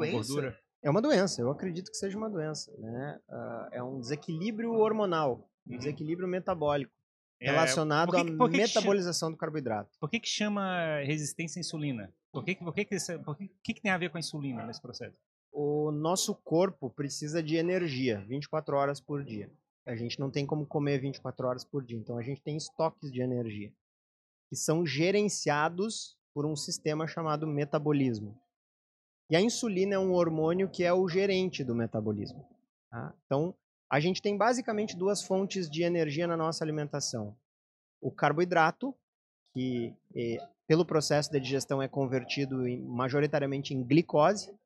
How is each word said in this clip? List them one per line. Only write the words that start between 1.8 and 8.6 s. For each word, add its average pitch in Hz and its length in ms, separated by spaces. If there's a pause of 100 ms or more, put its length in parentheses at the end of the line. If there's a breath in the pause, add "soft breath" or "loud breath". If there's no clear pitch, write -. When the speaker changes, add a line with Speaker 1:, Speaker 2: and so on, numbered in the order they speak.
Speaker 3:
que - 60
seja 196 220
uma 220 100
doença, 156 500
né? 120 500
Ah, 117 440
é 123 100
um 131 180
desequilíbrio 165 720
hormonal, 202 760 (180)
um 123 60
Speaker 2:
Uhum. 123 60
Speaker 3:
desequilíbrio 156 480
metabólico 160 680 (460)
Speaker 2:
É, 131 140
Speaker 3:
relacionado 156 560
Speaker 2:
por 180 60
que 180 60
Speaker 3:
à 170 40
Speaker 2:
que, 165 120
por 220 140
que 165 100